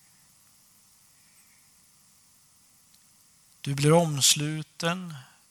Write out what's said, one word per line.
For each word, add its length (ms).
Du 140
blir 180
omsluten, 1200